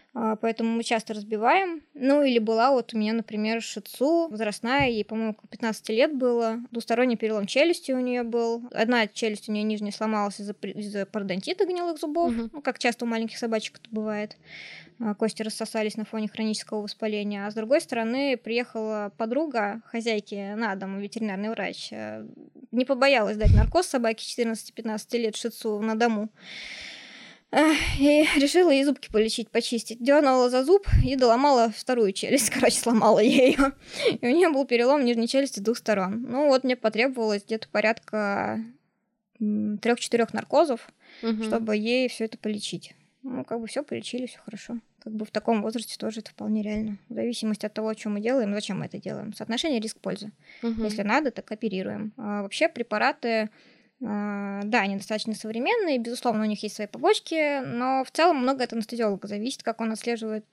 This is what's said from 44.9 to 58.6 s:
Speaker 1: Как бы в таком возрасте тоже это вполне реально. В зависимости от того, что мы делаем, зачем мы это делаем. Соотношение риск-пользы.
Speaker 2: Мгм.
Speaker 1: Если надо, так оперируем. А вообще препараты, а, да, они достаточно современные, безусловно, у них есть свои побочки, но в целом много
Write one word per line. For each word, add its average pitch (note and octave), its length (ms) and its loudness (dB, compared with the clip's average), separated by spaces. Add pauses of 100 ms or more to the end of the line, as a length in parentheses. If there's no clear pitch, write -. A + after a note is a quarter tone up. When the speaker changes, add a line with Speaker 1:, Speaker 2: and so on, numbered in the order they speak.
Speaker 1:
Как A3 100 -12
бы G#3+ 120 -6
в - 60 -20
таком A3 300 0
возрасте A3 380 -6
тоже A3 220 -8
это - 100 -18
вполне G#3+ 320 -4
реально. G#3+ 340 -6 (120)
В A#3 60 -12
зависимости A3 500 -4
от G#3+ 80 -6
того, A3 220 -4
что G#3+ 140 -8
мы G#3 120 -4
делаем, A3+ 320 0
зачем G3+ 260 -6
мы D3 80 -6
это G3+ 120 -12
делаем. - 340 -10
Соотношение A#3 480 -2
риск-пользы. G#3 500 -8 (320)
Speaker 2:
Мгм. A3+ 200 -2
Speaker 1:
Если G#3+ 200 -4
надо, B3 280 2
так - 200 -12
оперируем. G#3+ 680 -6
А G#3 260 -6
вообще D4+ 260 0
препараты, A3+ 800 -2 (560)
а, G3+ 600 -6
да, G#3+ 160 0
они G3 160 -2
достаточно G#3+ 380 -6
современные, C#4+ 640 -2
безусловно, A#3 440 -2
у G#3+ 40 0
них G#3 160 -4
есть G#3 120 -8
свои G#3 120 -8
побочки, D4+ 800 0
но B3+ 400 -2
в - 60 -20
целом D#4+ 260 4
много B3+ 280 0